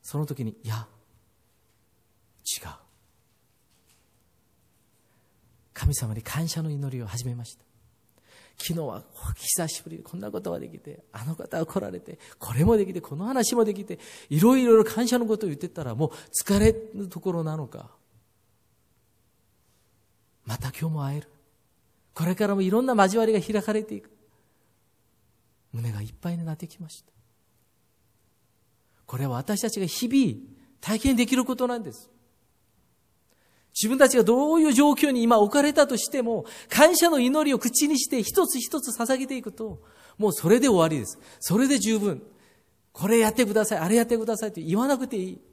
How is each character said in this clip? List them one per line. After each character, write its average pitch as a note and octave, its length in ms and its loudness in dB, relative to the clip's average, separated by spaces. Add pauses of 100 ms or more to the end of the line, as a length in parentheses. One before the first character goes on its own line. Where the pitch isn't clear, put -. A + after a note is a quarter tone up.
そ - 160 -10
の D3+ 80 -2
時 C3+ 200 -8
に、 A2 180 -10
い - 40 -10
や、 A2 200 -8 (1600)
違 - 220 -8
う。 - 20 -14 (3000)
神 - 220 -10
様 G#2+ 180 -8
に G#2+ 80 -12
感 D#3+ 260 -8
謝 D#3+ 140 -10
の D#3 80 -8
祈 C#3 280 -10
り A#2+ 60 -12
を A2+ 40 -14
始 A#2+ 180 -12
め B2 100 -8
ま A#2+ 80 -14
し - 120 -18
た。 - 80 -20 (960)
昨 - 160 -8
日 E3+ 120 -6
は G#2 180 -12 (320)
久 - 320 -4
し - 140 -10
ぶ - 80 -20
り D#3+ 80 -14
に - 60 -18
こ - 120 -18
ん F3 40 -10
な G#3 100 -10
こ - 100 -8
と F#3 120 -8
が - 80 -8
で - 100 -14
き D#3+ 80 -20
て、 - 340 -20
あ G#2+ 140 -16
の D#3 100 -6
方 - 220 -10
が E3 80 -2
来 - 140 -8
ら - 100 -8
れ - 100 -12
て、 - 200 -18 (180)
こ - 160 -12
れ C3 100 2
も A3 140 6
で G3+ 80 2
き F#3 80 -10
て、 F3 80 -8
こ - 140 -14
の F3 100 -8
話 B3 300 -2
も A#3 100 4
で G#3 80 -2
き G3 120 -10
て、 E3+ 120 -14 (320)
い D3 100 0
ろ A#3 180 8
い B3+ 60 2
ろ A3+ 200 8
感 A3+ 240 0
謝 B3 100 2
の A#3+ 80 0
こ G#3+ 120 0
と G#3+ 100 -4
を - 20 -2
言 C#3+ 80 -6
っ - 20 -16
て F3+ 80 -8
た E3 160 -12
ら、 A#2+ 120 -8
も D3+ 120 0
う - 40 -6 (200)
疲 - 280 0
れ A3 160 6 (180)
る G3 160 -10
と F3+ 120 -14
こ F#3+ 100 -4
ろ E3+ 120 -4
な D#3 140 -6
の D3+ 80 -8
か、 - 240 -18 (2500)
ま A2+ 120 -10
た C3 120 -10
今 D#3+ 200 -6
日 D#3 40 -4
も D3 120 -4
会 C#3 120 -4
え D3 40 -8
る。 - 80 -20 (840)
こ D#3+ 120 -6
れ F3+ 100 0
か G#3+ 100 0
ら G3+ 80 0
も G3 80 0
い F#3 80 0
ろ A3 120 2
ん C4 40 0
な C4 80 0
交 G3+ 260 4
わ A3+ 60 4
り A3 80 4
が G3+ 80 2
開 G#3 220 -4
か G#3+ 100 -4
れ G#3+ 100 -2
て G#3+ 120 -12
い G3 60 -12
く。 - 100 -20 (1600)
胸 A#2 180 -8
が G#2 120 -8
い - 20 -8
っ A2+ 160 -14
ぱ F3 80 -6
い E3+ 80 -4
に E3 80 -8
な D#3+ 80 -6
っ D3+ 40 -8
て E3+ 100 -14
き - 140 -20
ま D#3+ 80 -14
し - 140 -20
た。 - 80 -20 (2000)
こ B2 100 -10
れ C3+ 80 -4
は B2+ 120 -4
私 G3 240 -4
た A3 100 -4
ち - 80 -8
が F#3+ 80 -4
日 A#3+ 200 -6
々 A#3 320 2 (420)
体 A3 180 -4
験 C4+ 160 2
で A#3 100 2
き B3+ 100 0
る B3+ 100 0
こ B3+ 100 -4
と B3 120 -2
な A#3+ 120 -4
ん A3+ 40 -12
で D3+ 100 -12
す。 - 180 -20 (1600)
自 - 140 -4
分 C4 100 -2
た C4 120 8
ち B3+ 80 2
が A3+ 60 6
ど C4 320 4
う E4 60 6
い D#4 40 6
う D4 80 4
状 C#4+ 180 6
況 C#4+ 200 2
に A#3+ 120 0
今 A#3 160 6
置 G3+ 120 4
か C#4+ 100 4
れ D4 120 2
た D4 140 6
と C4 100 -2
し - 120 -4
て C4+ 120 -2
も、 A3+ 240 -4 (240)
感 D#4+ 260 8
謝 E4+ 140 6
の D4+ 100 4
祈 C#4 260 2
り C#4 80 2
を B3+ 60 0
口 - 280 0
に D4 120 2
し C4+ 80 -2
て B3+ 140 -2
一 E4 260 2
つ B3+ 120 -4
一 C#4 220 -6
つ - 160 -8
捧 A#3+ 200 0
げ C4 100 -6
て C4 100 -6
い A#3+ 40 -8
く G#3 100 -12
と、 G#3+ 300 -12 (360)
も G#3 120 2
う - 40 0
そ - 160 -4
れ A#3 100 8
で C#4+ 80 4
終 G#3+ 100 6
わ E3 120 4
り D#3 100 -2
で G#2+ 60 -6
す。 - 140 -14 (200)
そ - 180 0
れ C4+ 100 4
で C4+ 120 2
十 G#3+ 180 0
分。 G3+ 240 -2 (680)
「こ - 160 -4
れ A#3 120 4
や A3 100 4
っ A3 40 -4
て - 120 4
く G3+ 80 -4
だ G#3+ 100 4
さ G#3 140 -2
い、 - 20 -2
あ D#3+ 80 -2
れ G3+ 80 4
や A#3 80 6
っ - 20 2
て A#3 120 0
く A3 80 -4
だ A3+ 100 -2
さ A3 120 -6
い」 G3+ 60 -6
と F3+ 60 -12
言 D#3+ 180 -2
わ B3 100 0
な C#4 100 2
く B3 100 -6
て - 80 -8
い F#3+ 80 -4
い。 F3+ 180 -12 (120)